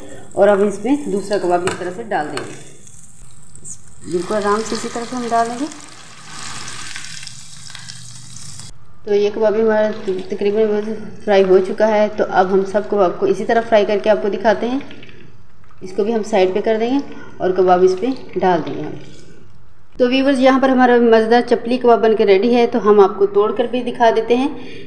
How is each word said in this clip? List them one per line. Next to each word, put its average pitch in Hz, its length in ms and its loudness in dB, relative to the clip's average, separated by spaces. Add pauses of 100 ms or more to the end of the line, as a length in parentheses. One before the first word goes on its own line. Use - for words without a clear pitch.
(360)
और 202 120 6
अब 202 160 4
इसमें 208 480 -2
दूसरा 196 260 -2
कबाब 175 320 0
इस - 100 -4
तरह 180 120 -8
से 208 140 -10
डाल 180 220 -4
देंगे। - 1800 -12
बिल्कुल 175 260 -2
आराम 208 220 0
से 220 160 -6
इसी 226 140 -6
तरह 233 160 -8
से 247 100 -8
हम 240 140 -6
डाल 233 180 2
देंगे। 247 200 -6 (3500)
तो 208 80 0
ये 208 160 4
कबाब 214 240 2
भी 220 80 2
हमारा 214 300 2 (380)
तकरीबन 208 640 0 (300)
फ्राई 196 200 4
हो 185 180 6
चुका 214 240 0
है, 214 240 4
तो 208 140 -4
अब 185 240 2
हम 190 180 2
सब 202 240 -2
कबाब 190 300 2
को 196 80 0
इसी 196 180 -2
तरह 233 160 2
फ्राई 220 240 4
करके 202 240 0
आपको 208 200 2
दिखाते 202 360 0
हैं। 262 160 -4 (1040)
इसको - 200 -4
भी 214 80 -2
हम 220 140 -2
side 185 280 2
पे 208 80 -2
कर 220 160 0
देंगे 240 220 0 (420)
और 180 100 2
कबाब 180 320 4
इस 185 120 4
पर 247 440 -6
डाल 175 220 2
देंगे 143 200 -8
हम। 147 120 -8 (1040)
तो 254 80 6
viewers, 269 320 2
यहाँ 262 200 6
पर 262 100 4
हमारा 254 280 6
मज़ेदार 226 460 6
चपली 240 340 0
कबाब 233 220 6
बन 220 160 4
के 208 100 2
ready 202 280 6
है, 240 140 6
तो 240 120 -2
हम 208 220 6
आपको 196 260 4
तोड़ 202 240 2
कर 233 160 -2
भी 247 160 -4
दिखा 233 280 2
देते 220 240 2
हैं। 262 140 0 (380)